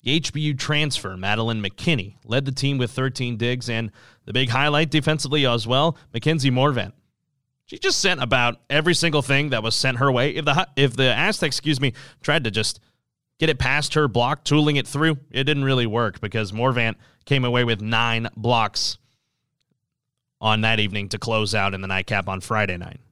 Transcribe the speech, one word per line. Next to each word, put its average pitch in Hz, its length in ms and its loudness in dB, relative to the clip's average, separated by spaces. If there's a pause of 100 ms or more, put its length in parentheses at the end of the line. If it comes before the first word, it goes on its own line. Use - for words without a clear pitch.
The 123 100 -2
H 156 200 0
B 147 80 -6
U 151 140 0
transfer, 135 640 -2
Madeline 110 440 0
McKinney, 101 640 -2
led 131 220 -2
the 135 80 -4
team 139 240 -2
with 123 140 0
thirteen 127 440 -4
digs, 120 340 -4
and 113 220 -2 (340)
the - 60 -14
big 123 180 0
highlight 147 400 2
defensively 147 560 0
as 117 220 0
well, 139 300 2 (160)
Mackenzie 143 360 0
Morvant. 127 440 2 (720)
She - 120 -16
just 381 220 0
sent 175 240 0
about 120 460 2
every 156 260 2
single 151 260 2
thing 143 280 0
that 117 120 0
was 110 140 -2
sent 131 220 0
her 135 120 2
way. 127 220 2
If 156 140 -6
the 143 80 2
Hu-, 180 240 0
if 135 180 2
the 127 180 2
Aztecs, 160 440 0
excuse 143 240 -2
me, 131 120 0 (280)
tried 147 240 0
to 107 60 -2
just 107 280 -4 (600)
get 160 100 2
it 139 100 0
past 139 360 0
her 151 120 2
block, 120 380 0
tooling 147 320 4
it 131 100 -2
through, 151 300 0 (120)
it 135 140 -2
didn't 139 220 0
really 127 200 2
work 110 360 -2
because 104 320 -4
Morvant 117 420 0 (300)
came 135 180 2
away 123 220 2
with 110 160 0
nine 113 560 0
blocks 113 600 0 (1400)
on 107 220 2
that 110 180 2
evening 101 300 -2
to 98 100 -6
close 110 340 -2
out 98 200 0
in 95 80 -8
the 95 80 -8
nightcap 95 400 -2
on 92 100 -4
Friday 98 380 -2
night. - 240 -14 (100)